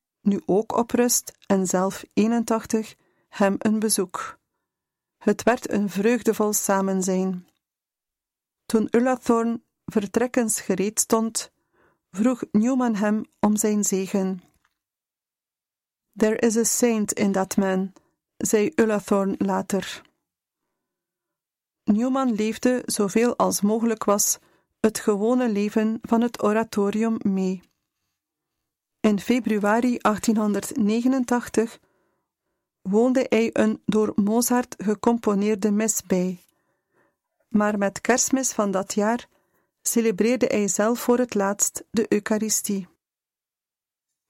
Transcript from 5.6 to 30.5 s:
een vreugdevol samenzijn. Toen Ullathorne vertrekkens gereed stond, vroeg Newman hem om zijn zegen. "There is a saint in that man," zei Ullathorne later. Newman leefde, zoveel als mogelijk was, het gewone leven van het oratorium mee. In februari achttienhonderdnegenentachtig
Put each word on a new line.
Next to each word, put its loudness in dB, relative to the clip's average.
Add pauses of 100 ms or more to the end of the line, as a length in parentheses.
een -2
vreugdevol 0
samenzijn. -2 (1200)
Toen 0
Ullathorne 0 (240)
vertrekkens -2
gereed -2
stond, -2 (580)
vroeg 0 (100)
Newman 2
hem -2 (160)
om 2
zijn 0
zegen. -2 (1700)
"There 2
is 0
a 2
saint 0
in 0
that -2
man," 0 (440)
zei 0
Ullathorne 0
later. -4 (1800)
Newman 2
leefde, 0
zoveel 0
als 0
mogelijk 0
was, 0 (420)
het 0
gewone 0
leven 0
van 2
het -2
oratorium 0
mee. -2 (1300)
In 2
februari 0
achttienhonderdnegenentachtig 0 (1000)